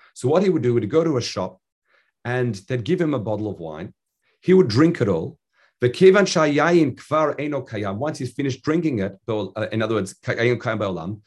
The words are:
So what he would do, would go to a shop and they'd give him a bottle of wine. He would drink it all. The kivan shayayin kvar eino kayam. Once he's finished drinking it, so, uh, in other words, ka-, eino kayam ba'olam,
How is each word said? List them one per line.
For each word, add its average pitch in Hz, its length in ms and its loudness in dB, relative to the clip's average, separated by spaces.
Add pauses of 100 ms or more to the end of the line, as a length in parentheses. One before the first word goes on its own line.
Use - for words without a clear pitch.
(140)
So - 140 -4
what 175 160 4
he 196 60 2
would 156 120 2
do, 120 120 0
would 110 160 0
go 160 140 2
to 156 140 0
a 113 40 -2
shop - 380 -8 (640)
and 123 320 -2 (120)
they'd 123 160 -4
give 175 180 0
him 151 120 0
a 127 60 -2
bottle 104 300 -4
of 90 100 -10
wine. 82 340 -12 (480)
He 175 120 4
would 180 140 6
drink 151 340 2
it 101 80 0
all. 82 300 -4 (400)
The 123 100 2
kivan 190 360 6
shayayin 156 680 2
kvar 151 420 -2
eino 143 300 -6
kayam. 104 300 -6
Once 147 200 -6
he's 127 160 -8
finished 135 300 -4
drinking 160 360 0
it, 95 160 -4 (120)
so, 104 280 -4
uh, 107 160 -4
in 113 120 -2
other 110 100 -2
words, 98 220 -2
ka-, - 180 -6
eino 117 240 0
kayam 110 220 -4
ba'olam, 98 480 -6